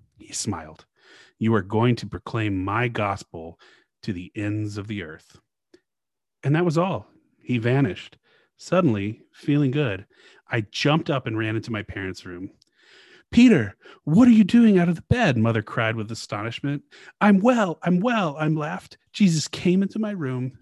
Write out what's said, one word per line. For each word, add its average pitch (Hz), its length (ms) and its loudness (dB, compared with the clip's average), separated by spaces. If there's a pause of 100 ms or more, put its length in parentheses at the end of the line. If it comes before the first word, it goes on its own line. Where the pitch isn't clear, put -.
(180)
he - 160 -20
smiled. 80 540 -10 (500)
"You 113 160 0
are 104 80 2
going 110 360 0
to 104 100 -12
proclaim 104 560 -6
my 110 240 -2
gospel 98 720 -8 (440)
to 107 100 -6
the 90 220 -14
ends 104 420 -6
of 101 100 -10
the 101 160 -8
earth." - 360 -20 (1040)
And 135 120 0
that 175 100 2
was 160 120 0
all. 165 300 -2 (340)
He 123 160 -4
vanished. 117 600 -2 (400)
Suddenly, 113 640 -2 (100)
feeling 143 380 0
good, 120 340 -4 (420)
I 120 140 -2
jumped 151 480 0
up 139 160 -4
and 113 120 -6
ran 110 180 -2
into 113 160 -6
my 107 100 -6
parents' 95 460 -10
room. 90 240 -14 (800)
"Peter, 190 440 6 (280)
what 202 240 6
are 247 40 10
you 220 120 8
doing 220 340 6
out 170 100 2
of 175 80 0
the - 140 -10
bed?" 214 260 2
Mother 113 280 0
cried 113 320 -2
with 107 160 -8
astonishment. 113 720 -8 (360)
"I'm 202 200 6
well, 214 420 2
I'm 175 180 2
well," 196 380 -2
I 156 100 -2
laughed. 156 500 -6 (140)
"Jesus 170 360 2
came 185 340 0
into 196 180 -4
my 214 120 -4
room 131 500 -6